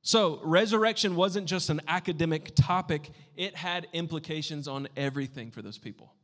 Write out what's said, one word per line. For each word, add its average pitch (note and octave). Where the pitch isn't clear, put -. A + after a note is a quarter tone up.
So, F#3+
resurrection G#3
wasn't F#3
just F3+
an D3+
academic E3
topic. F3
It F#3
had F3
implications D#3
on C#3
everything C3+
for A2
those G#2
people. -